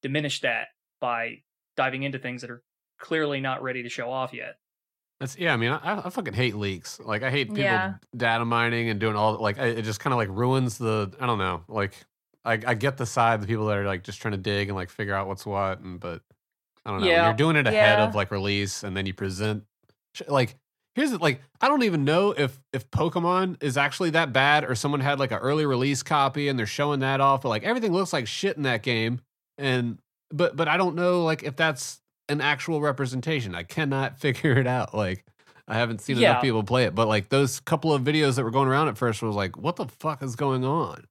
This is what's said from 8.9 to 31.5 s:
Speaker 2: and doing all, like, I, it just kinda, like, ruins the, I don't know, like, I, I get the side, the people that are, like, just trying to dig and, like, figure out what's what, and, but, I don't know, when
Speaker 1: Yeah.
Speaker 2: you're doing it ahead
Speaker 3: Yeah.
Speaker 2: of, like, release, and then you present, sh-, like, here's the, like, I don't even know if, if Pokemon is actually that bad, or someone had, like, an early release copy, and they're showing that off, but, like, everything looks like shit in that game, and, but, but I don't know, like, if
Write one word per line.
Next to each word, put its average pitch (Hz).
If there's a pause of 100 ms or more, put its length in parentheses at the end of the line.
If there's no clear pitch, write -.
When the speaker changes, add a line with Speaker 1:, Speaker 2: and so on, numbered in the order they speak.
Speaker 2:
and 101
doing 107
all, 107
like, 104
I, 131
it 113
just 107
kinda, 131
like, 110
ruins 123
the, 107
I 127
don't 117
know, 90
like, 101 (500)
I, 113
I 123
get 135
the 131
side, 117
the 101
people 107
that 104
are, 101
like, 95
just -
trying 110
to 98
dig 101
and, 98
like, 90
figure 101
out 98
what's 95
what, 98
and, 92
but, 85 (600)
I 110
don't -
know, 196
when 170
Speaker 1:
Yeah. 170
Speaker 2:
you're 110
doing 156
it 139
ahead 107
Speaker 3:
Yeah. 107
Speaker 2:
of, 110
like, 101
release, 101
and 95
then 98
you 95
present, 104 (500)
sh-, -
like, 135 (400)
here's 285
the, 202
like, 151 (220)
I 254
don't 285
even 170
know 180
if, 139 (140)
if 123
Pokemon 175
is 143
actually 143
that 156
bad, 143
or 127
someone 143
had, 143
like, 127
an 104
early 151
release 135
copy, 143
and 135
they're 110
showing 143
that 135
off, 139
but, 135
like, 110
everything 220
looks 180
like 131
shit -
in 147
that 120
game, 117 (340)
and, 127 (320)
but, 160
but 160
I 156
don't 180
know, 175
like, 160
if 135